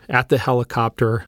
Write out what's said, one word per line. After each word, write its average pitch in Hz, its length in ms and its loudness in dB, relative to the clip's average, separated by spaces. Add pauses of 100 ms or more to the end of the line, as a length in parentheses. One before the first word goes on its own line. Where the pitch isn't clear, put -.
at 127 200 0
the 135 100 4
helicopter 117 880 -2